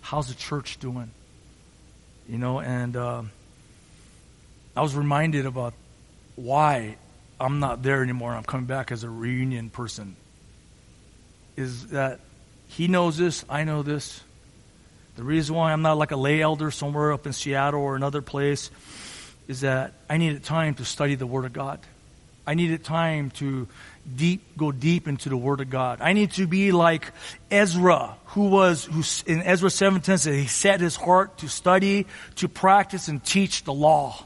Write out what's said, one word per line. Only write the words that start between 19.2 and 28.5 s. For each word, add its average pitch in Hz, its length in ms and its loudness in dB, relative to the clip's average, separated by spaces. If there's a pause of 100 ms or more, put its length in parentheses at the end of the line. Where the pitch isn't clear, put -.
is 131 140 -8
that 131 320 -2 (160)
I 156 80 0
needed 156 260 0
time 156 300 0
to 120 120 -8
study 143 280 -2
the 131 140 -4
Word 127 180 -4
of 123 80 -10
God. 139 260 -8 (680)
I 147 80 0
needed 165 280 0
time 156 520 -2
to 135 320 -4 (480)
deep, 170 420 0
go 151 140 0
deep 160 360 0
into 139 220 -4
the 135 80 0
Word 135 240 0
of 131 80 -8
God. 127 320 -2
I 165 120 4
need 208 180 4
to 185 160 0
be 190 240 2
like 165 400 4 (400)
Ezra, 180 640 4 (100)
who 202 220 2
was, 185 380 6